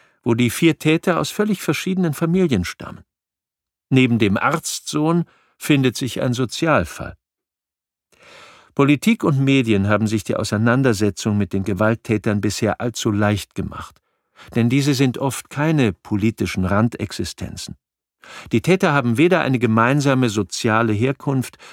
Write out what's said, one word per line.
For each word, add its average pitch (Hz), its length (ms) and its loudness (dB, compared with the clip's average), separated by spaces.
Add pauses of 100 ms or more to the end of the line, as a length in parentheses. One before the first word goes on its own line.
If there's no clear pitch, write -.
(220)
wo 120 120 0
die 120 160 2
vier 160 280 2
Täter 160 420 0
aus 147 100 -4
völlig 208 320 -2
verschiedenen 175 520 -2
Familien 165 500 0
stammen. - 400 -12 (840)
Neben 131 280 4
dem 104 180 2
Arztsohn 156 880 -2 (340)
findet 135 380 2
sich - 260 -6
ein 131 100 0
Sozialfall. 127 840 -2 (1600)
Politik 147 480 2
und 143 160 0
Medien 117 500 2
haben 107 180 2
sich 104 180 -2
die - 120 -4
Auseinandersetzung 110 1000 0
mit 101 160 -2
den 98 100 -2
Gewalttätern 107 800 0
bisher 104 400 -2
allzu 120 300 -4
leicht 104 440 -2
gemacht, - 460 -10 (540)
denn 117 160 2
diese 139 240 2
sind 127 240 0
oft - 320 -6
keine 147 420 0
politischen 98 720 -2
Randexistenzen. - 1120 -4 (720)
Die 113 120 2
Täter 185 300 2
haben 120 260 2
weder 170 240 4
eine 131 160 0
gemeinsame 123 720 4
soziale 107 640 0
Herkunft 131 640 -2 (140)